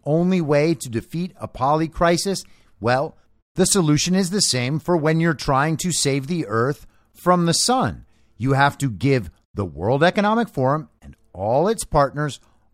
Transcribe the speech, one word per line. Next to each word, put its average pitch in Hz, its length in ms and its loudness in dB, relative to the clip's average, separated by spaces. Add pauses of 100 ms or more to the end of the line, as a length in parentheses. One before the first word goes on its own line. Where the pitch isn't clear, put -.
only 175 380 0
way 151 320 2
to 127 160 -8
defeat 156 500 -6
a 107 80 -8
polycrisis, 160 960 0 (360)
well, 131 380 -2 (380)
the 180 100 2
solution 170 500 2
is 190 160 0
the 208 100 -2
same 127 380 -2
for 175 180 0
when 156 220 2
you're 165 160 2
trying 143 420 0
to 180 140 -4
save 139 340 -2
the 156 220 -4
earth 117 400 -2 (260)
from 180 320 2
the 170 80 2
sun. 135 520 -2 (320)
You 135 160 -2
have 139 260 2
to 139 100 -2
give 113 400 0 (240)
the 101 120 -6
World 95 380 -2
Economic 208 440 2
Forum 139 420 -2 (120)
and - 140 -20 (180)
all 120 340 0
its 214 160 -2
partners 143 560 0 (340)